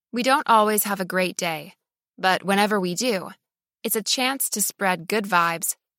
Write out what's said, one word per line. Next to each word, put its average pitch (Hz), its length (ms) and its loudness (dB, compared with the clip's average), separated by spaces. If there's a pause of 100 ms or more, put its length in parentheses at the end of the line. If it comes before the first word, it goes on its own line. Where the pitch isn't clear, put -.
(120)
We 233 120 -4
don't 269 240 2
always 214 360 4
have 202 160 -2
a 185 60 -2
great 180 320 -2
day, 165 360 -6 (440)
but 185 260 2
whenever 202 360 2
we 180 140 -2
do, 196 360 -2 (540)
it's 226 120 -2
a 220 80 -2
chance 262 480 -2
to 208 100 -4
spread 185 460 -2
good 208 180 0
vibes 170 500 0 (240)